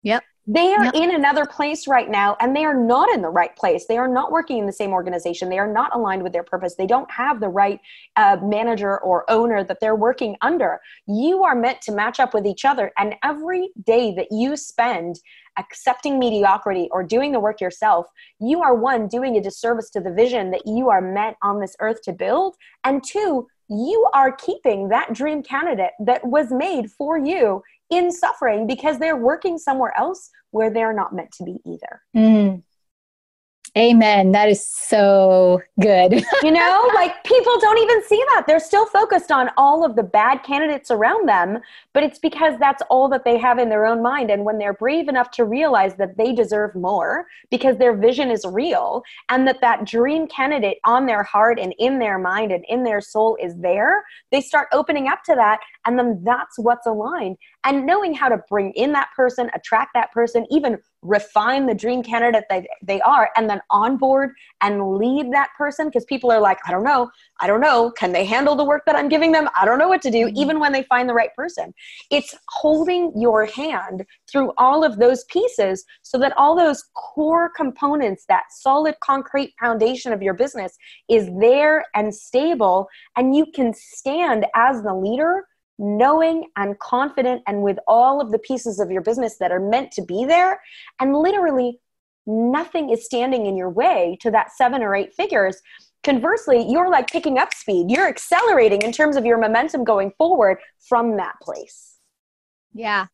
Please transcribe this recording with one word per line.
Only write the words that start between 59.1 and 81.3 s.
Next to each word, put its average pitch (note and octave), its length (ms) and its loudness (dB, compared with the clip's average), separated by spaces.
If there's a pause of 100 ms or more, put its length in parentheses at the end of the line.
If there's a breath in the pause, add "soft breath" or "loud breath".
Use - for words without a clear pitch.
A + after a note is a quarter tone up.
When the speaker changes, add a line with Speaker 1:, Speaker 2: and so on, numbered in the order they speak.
Speaker 2:
person, B3 400 0
attract - 400 -2
that A#3 160 0
person, A#3 400 0
even C#4 260 0 (240)
refine G#3+ 640 0
the B3 80 0
dream A#3+ 300 -4
candidate A#3 460 0
that F#3 180 -4 (160)
they G3 180 -4
are, A3+ 340 4
and A3+ 140 2
then G3+ 120 -4 (100)
onboard C4 600 2 (300 soft breath)
and G3 360 -2
lead B3 340 -2
that C#4 260 0
person. D4 340 -4
'Cause A#3 140 -2
people B3 260 -2
are A3 80 4
like, G3 180 2 (100)
"I E3+ 40 -6
don't F#3 120 -2
know. B3 280 0 (280 soft breath)
I F3+ 80 -2
don't G#3+ 140 2
know. A#3+ 300 4
Can F3+ 200 -4
they F3+ 140 0
handle C4+ 300 0
the C#4+ 100 0
work C#4+ 200 0
that D4+ 100 4
I'm C#4+ 120 -2
giving D#4 240 2
them? D#4 240 2
I F#3 100 4
don't A#3 120 4
know D#4+ 100 4
what F#4 160 2
to C4 80 -2
do," A3+ 160 2
Speaker 1:
Mm-hmm. G#3 100 -6
Speaker 2:
even D4 220 0
when D4 140 0
they C4+ 100 -2
find B3 240 0
the A#3+ 60 -2
right A#3 220 0
person. B3 380 -10 (360 loud breath)
It's C#4+ 260 -2 (140)
holding D#4+ 640 0
your G#3+ 300 2
hand G3 600 -8 (220 soft breath)
through C4+ 300 -2
all C#4 260 4
of A#3+ 140 -2
those A#3+ 280 2
pieces A3 600 -2 (160 soft breath)
so - 160 -8
that C4+ 200 0
all D4+ 180 4
those D#4+ 280 2 (120)
core E4 540 -2
components, C#4+ 800 -4
that F3+ 220 0
solid D4+ 520 0
concrete C#4 580 -4
foundation A#3 520 -2
of G3 120 -4
your F#3+ 100 -2
business G#3+ 420 -6 (320 soft breath)
is G#3 220 2 (100)